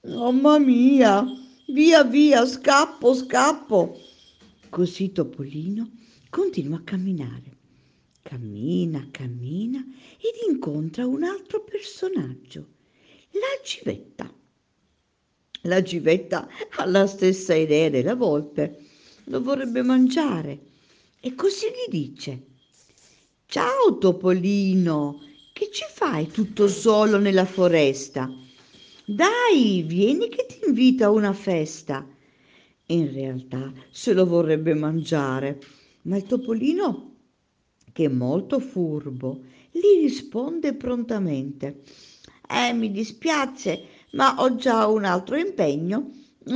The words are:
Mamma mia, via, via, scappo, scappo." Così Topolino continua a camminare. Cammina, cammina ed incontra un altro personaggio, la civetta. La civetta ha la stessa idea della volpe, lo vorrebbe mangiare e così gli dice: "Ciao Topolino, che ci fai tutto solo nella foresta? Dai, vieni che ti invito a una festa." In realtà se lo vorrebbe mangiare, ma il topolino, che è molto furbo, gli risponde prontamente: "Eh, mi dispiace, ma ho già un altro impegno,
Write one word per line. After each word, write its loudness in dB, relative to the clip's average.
Mamma 2
mia, 6
via, 8
via, 6
scappo, 2
scappo." 0
Così -2
Topolino -6
continua -4
a -12
camminare. -6
Cammina, -6
cammina -10
ed -8
incontra -4
un -2
altro -6
personaggio, -8
la -6
civetta. -10
La 2
civetta -2
ha -2
la 4
stessa 0
idea 4
della 0
volpe, -2
lo -4
vorrebbe -2
mangiare 2
e -8
così -2
gli -6
dice: -8
"Ciao 2
Topolino, 0
che -6
ci -10
fai -4
tutto 0
solo 2
nella 4
foresta? 0
Dai, 2
vieni 0
che -6
ti -8
invito 4
a 6
una 2
festa." -4
In 0
realtà -8
se -2
lo 4
vorrebbe 2
mangiare, -2
ma -4
il -6
topolino, -4
che -2
è 2
molto -2
furbo, -6
gli 4
risponde -4
prontamente: -6
"Eh, -2
mi -2
dispiace, -4
ma 2
ho 2
già 2
un 0
altro -2
impegno, -2